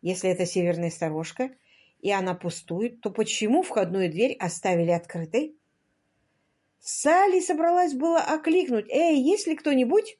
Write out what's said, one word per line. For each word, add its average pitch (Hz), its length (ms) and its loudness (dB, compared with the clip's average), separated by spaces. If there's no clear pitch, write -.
Если 180 280 -2
это 180 160 0
северная 170 440 0
сторожка, 165 600 -6
и - 100 -4
она 190 220 -2
пустует, 180 680 -8
то 208 100 -6
почему 220 520 0
входную 185 460 -2
дверь 190 280 0
оставили 175 540 0
открытой? 170 640 -4
Салли 359 600 2
собралась 339 520 2
было 320 260 2
окликнуть: 311 680 0
«Эй, 311 320 2
есть 349 260 2
ли 320 100 -2
кто-нибудь?» 294 640 0